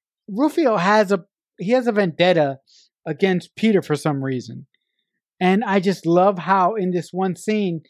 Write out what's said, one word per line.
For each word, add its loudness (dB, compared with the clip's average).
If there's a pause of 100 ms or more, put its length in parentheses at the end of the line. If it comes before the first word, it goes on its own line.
(280)
Rufio 0
has 2
a, -2 (340)
he -4
has 0
a 0
vendetta 2 (460)
against -2
Peter 2
for -4
some -4
reason. -8 (720)
And 2
I 0
just -2
love 4
how 0
in -2
this -4
one -4
scene, -4